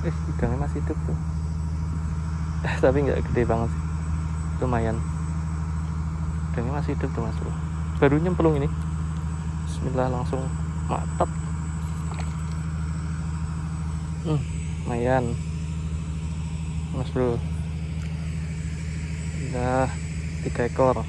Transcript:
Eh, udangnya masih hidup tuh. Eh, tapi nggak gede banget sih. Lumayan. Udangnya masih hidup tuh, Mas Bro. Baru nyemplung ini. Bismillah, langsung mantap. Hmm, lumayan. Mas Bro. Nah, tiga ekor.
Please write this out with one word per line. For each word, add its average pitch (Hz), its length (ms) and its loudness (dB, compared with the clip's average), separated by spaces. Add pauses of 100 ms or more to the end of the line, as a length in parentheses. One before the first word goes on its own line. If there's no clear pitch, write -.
Eh, 80 80 2 (240)
udangnya 80 320 2
masih - 160 0
hidup - 240 0
tuh. 80 80 2 (1500)
Eh, - 160 2
tapi 139 240 8
nggak - 240 4
gede 120 160 4
banget 113 240 2
sih. 80 120 0 (760)
Lumayan. 117 400 2 (1500)
Udangnya 117 240 0
masih 143 240 0
hidup - 160 0
tuh, 113 80 0
Mas - 160 -2
Bro. - 160 -2 (480)
Baru 143 160 8
nyemplung 165 400 4
ini. 143 80 2 (960)
Bismillah, 127 480 0
langsung 123 320 0 (480)
mantap. - 400 0 (3000)
Hmm, 151 160 2 (400)
lumayan. 127 400 2 (1800)
Mas 123 160 0
Bro. 123 240 4 (2250)
Nah, 127 320 2 (560)
tiga - 240 0
ekor. 127 420 4